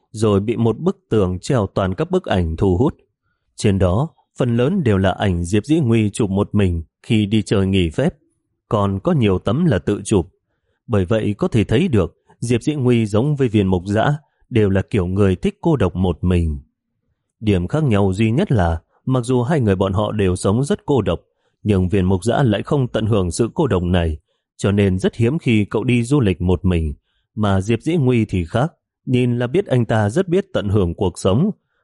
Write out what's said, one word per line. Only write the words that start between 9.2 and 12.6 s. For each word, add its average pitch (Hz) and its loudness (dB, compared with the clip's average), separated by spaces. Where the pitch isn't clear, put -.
tấm 135 -2
là 113 2
tự 101 -2
chụp. 92 0
Bởi 101 0
vậy 107 -2
có 180 -2
thể 113 0
thấy 127 0
được, 101 0
Diệp 117 -2